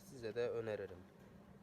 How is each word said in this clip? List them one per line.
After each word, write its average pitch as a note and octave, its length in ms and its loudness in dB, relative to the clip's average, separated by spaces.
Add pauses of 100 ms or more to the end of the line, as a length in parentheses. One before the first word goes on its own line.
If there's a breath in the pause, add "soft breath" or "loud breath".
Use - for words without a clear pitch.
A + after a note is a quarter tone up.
size A#2 340 -4
de A#2+ 140 6
öneririm. G#2 500 2 (640)